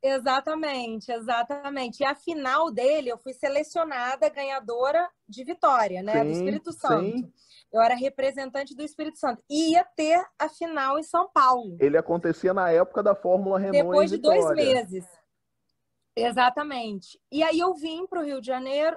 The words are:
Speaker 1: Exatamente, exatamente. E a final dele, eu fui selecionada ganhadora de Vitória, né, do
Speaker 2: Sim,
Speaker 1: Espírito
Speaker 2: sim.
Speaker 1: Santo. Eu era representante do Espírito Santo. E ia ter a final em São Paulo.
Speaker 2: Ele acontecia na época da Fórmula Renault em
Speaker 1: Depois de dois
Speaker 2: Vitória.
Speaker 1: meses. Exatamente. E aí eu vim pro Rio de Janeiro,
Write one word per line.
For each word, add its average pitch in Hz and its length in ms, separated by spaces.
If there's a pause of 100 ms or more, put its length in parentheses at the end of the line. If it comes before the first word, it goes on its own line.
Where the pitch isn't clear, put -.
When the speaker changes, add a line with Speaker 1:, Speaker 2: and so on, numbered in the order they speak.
Speaker 1:
Exatamente, 262 1080
exatamente. 247 880
E 269 40
a 277 80
final 302 560
dele, 254 400
eu 233 80
fui 262 160
selecionada 294 960
ganhadora 269 760 (220)
de 226 160
Vitória, 240 580
né, 220 220
do 151 60
Speaker 2:
Sim, - 20
Speaker 1:
Espírito 185 400
Speaker 2:
sim. - 60
Speaker 1:
Santo. 226 540 (380)
Eu 220 120
era 233 120
representante 269 800
do 254 80
Espírito 302 360
Santo. 247 280
E 320 260
ia 349 120
ter 339 400 (140)
a 311 100
final 302 500
em 320 40
São 349 280
Paulo. 247 480
Speaker 2:
Ele 143 200
acontecia 170 560
na 185 160
época 180 320
da 202 120
Fórmula 190 440
Renault 190 200
em - 60
Speaker 1:
Depois 294 260
de 285 60
dois 302 300
Speaker 2:
Vitória. 311 100
Speaker 1:
meses. 233 480 (1120)
Exatamente. 240 1040 (100)
E 294 120
aí 320 160
eu 359 160
vim 320 320
pro 349 180
Rio 277 160
de 220 60
Janeiro, 269 500